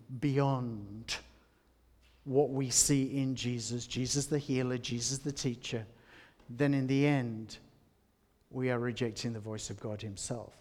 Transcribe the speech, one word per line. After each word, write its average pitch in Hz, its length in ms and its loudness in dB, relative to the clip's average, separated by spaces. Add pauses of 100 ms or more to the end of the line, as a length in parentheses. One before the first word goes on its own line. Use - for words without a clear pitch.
(200)
beyond 123 1000 0 (1040)
what 139 260 2
we 135 220 -2
see 135 480 4
in 131 160 0
Jesus, 120 500 -2
Jesus 131 400 0
the 151 140 0
healer, 127 400 0
Jesus 120 400 -2
the 147 120 -4
teacher, 117 540 -4 (640)
then 139 240 2
in 135 140 2
the 135 180 6
end, 120 540 0 (920)
we 127 220 0
are 120 80 2
rejecting 117 540 0
the 110 60 -6
voice 107 300 -6
of 104 100 -8
God 107 220 -6
himself. 110 600 -8